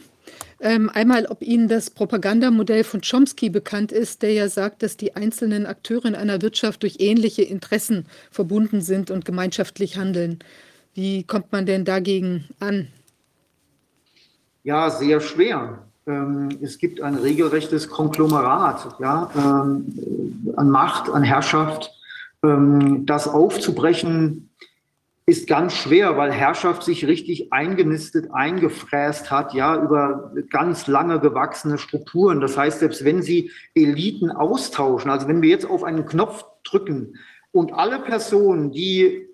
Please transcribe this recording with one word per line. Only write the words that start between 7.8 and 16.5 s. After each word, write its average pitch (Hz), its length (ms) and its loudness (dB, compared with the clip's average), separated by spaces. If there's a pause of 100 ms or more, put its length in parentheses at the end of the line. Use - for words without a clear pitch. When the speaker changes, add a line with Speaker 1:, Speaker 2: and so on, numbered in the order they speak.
Speaker 1:
verbunden 208 520 -2
sind 185 280 -4
und 190 140 -6
gemeinschaftlich 185 760 -6
handeln. 175 420 -4 (540)
Wie 190 300 -4
kommt - 300 -6
man 196 120 -2
denn 190 200 -2
dagegen 185 640 -2 (100)
an? 202 300 -4 (1700)
Speaker 2:
Ja, 156 260 0
sehr 151 320 2
schwer. 151 680 -2 (180)
Ähm, 139 440 -4 (120)